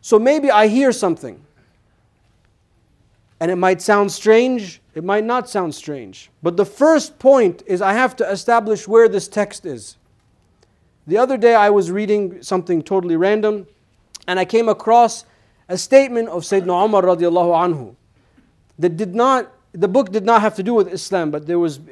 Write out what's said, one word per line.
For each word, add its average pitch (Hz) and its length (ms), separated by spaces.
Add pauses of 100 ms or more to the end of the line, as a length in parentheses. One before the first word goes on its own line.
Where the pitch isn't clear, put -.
So - 180
maybe 277 320
I 214 160
hear 247 240
something, 160 540 (1900)
and 170 140
it 185 40
might 185 240
sound 202 300
strange, 220 720 (160)
it 156 80
might 202 180
not 240 260
sound 180 280
strange. 123 520 (140)
But 170 140
the 196 100
first - 540
point 247 460
is 180 140
I 196 120
have 254 240
to 190 120
establish 214 600
where 226 200
this 190 200
text 202 360
is. 127 320 (1080)
The 175 120
other 254 180
day 233 180
I 208 160
was 190 220
reading 202 500
something 180 400
totally 175 320
random, 208 540 (580)
and 180 140
I 185 40
came 226 240
across 226 560 (440)
a 180 100
statement 247 520
of 165 120
Sayyidina 180 420
Umar 214 180
radiallahu 175 520
anhu 160 400 (840)
that 165 160
did 175 180
not, 247 380 (180)
the 180 160
book 202 240
did 196 140
not 226 160
have 214 160
to 202 60
do 208 100
with 208 200
Islam, 180 380
but 147 160
there 175 140
was, 156 200 (100)